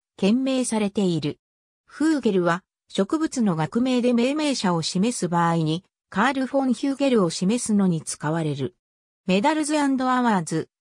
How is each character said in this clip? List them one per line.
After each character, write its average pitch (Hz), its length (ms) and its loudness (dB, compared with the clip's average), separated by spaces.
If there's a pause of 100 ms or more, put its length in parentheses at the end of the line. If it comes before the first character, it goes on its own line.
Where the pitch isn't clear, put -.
(180)
献 233 260 2
名 262 220 0
さ 220 120 -2
れ 202 120 -2
て 208 120 -2
い 175 200 0
る。 147 160 -6 (480)
フ 311 320 0
ー - 20 -4
ゲ 220 120 2
ル 185 120 2
は、 170 180 0 (260)
植 196 300 -2
物 311 220 -2
の 196 160 2
学 160 240 -2
名 254 220 2
で 247 100 2
命 247 220 2
名 302 200 -2
者 180 200 0
を 165 80 0
示 214 360 -2
す 175 100 -4
場 170 200 2
合 165 80 0
に、 160 280 -2 (260)
カ 196 140 0
ー 277 100 0
ル・ 262 120 -2
フ 277 120 -2
ォ 277 60 2
ン・ 254 100 0
ヒ 277 140 -4
ュ 277 60 0
ー - 20 -6
ゲ 277 140 0
ル 220 140 4
を 165 60 0
示 202 340 -2
す 220 80 -2
の 202 140 2
に 165 160 0
使 - 280 -8
わ 165 120 -2
れ 147 120 -2
る。 131 200 -6 (520)
メ 185 140 2
ダ 294 140 2
ル 302 100 -2
ズ 302 140 0
ア 285 80 2
ン 269 100 2
ド 254 140 0
ア 254 120 2
ワ 240 180 2
ー 160 40 -4
ズ、 160 240 -4 (120)